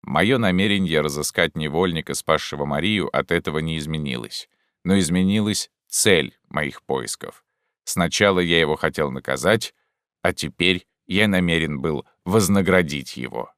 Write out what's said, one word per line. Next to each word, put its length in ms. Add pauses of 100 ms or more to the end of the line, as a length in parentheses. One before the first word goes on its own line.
Мое 380
намерение 600
разыскать 560
невольника, 580
спасшего 520
Марию, 500
от 160
этого 280
не 180
изменилось. 720 (340)
Но 160
изменилось 720 (200)
цель 440 (140)
моих 320
поисков. 640 (400)
Сначала 560
я 200
его 160
хотел 360
наказать, 640 (460)
а 120
теперь 540 (180)
я 220
намерен 540
был 240 (200)
вознаградить 920
его. 400